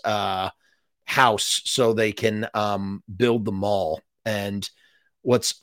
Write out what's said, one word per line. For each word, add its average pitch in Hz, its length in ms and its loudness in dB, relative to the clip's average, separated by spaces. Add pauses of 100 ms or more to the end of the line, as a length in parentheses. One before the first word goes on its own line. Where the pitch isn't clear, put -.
uh, 98 480 -2 (520)
house - 640 2
so 117 260 2
they 110 220 2
can, 110 400 -2
um, 101 500 -2 (100)
build 117 300 2
the 101 80 -2
mall. 95 480 0 (240)
And 101 460 -4 (540)
what's - 400 2